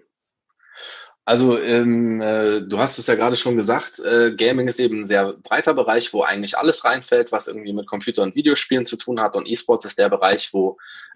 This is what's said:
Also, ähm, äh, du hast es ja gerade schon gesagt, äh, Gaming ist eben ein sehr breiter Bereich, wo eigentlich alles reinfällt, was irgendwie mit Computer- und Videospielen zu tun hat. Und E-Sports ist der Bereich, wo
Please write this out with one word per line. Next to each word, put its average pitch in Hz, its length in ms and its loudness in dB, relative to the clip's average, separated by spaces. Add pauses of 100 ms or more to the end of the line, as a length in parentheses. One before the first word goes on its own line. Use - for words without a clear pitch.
(1300)
Also, 120 360 4
ähm, 117 580 2
äh, 107 420 0
du 98 160 -4
hast 131 200 0
es 120 80 -10
ja 123 80 2
gerade 120 220 2
schon 123 180 0
gesagt, 113 460 -2
äh, 117 340 2
Gaming 127 320 2
ist 123 140 -4
eben 110 220 0
ein 101 40 -10
sehr 98 280 0
breiter 151 400 0
Bereich, 117 380 0
wo 101 100 0
eigentlich 101 360 -4
alles 107 260 0
reinfällt, 123 460 0
was 107 160 -4
irgendwie 107 260 -10
mit 101 140 -8
Computer- 104 380 -4
und 95 100 -4
Videospielen 139 500 0
zu 117 120 -4
tun 120 240 -6
hat. 107 160 -2
Und 87 120 -4
E-Sports 117 360 0
ist - 160 -6
der 101 80 4
Bereich, 101 440 0
wo 95 240 0 (400)